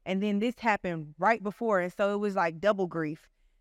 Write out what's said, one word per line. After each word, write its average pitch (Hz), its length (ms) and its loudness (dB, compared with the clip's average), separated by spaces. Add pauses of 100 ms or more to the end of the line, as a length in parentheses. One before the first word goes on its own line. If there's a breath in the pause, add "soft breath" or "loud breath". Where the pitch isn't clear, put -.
And 190 180 -2
then 208 160 0
this 233 180 -2
happened 170 600 -2
right 214 220 2
before. 208 380 0
And 180 140 -2
so 202 220 0
it - 20 0
was, 208 180 -2
like, 170 240 0
double 190 280 2
grief. 160 420 -6 (320)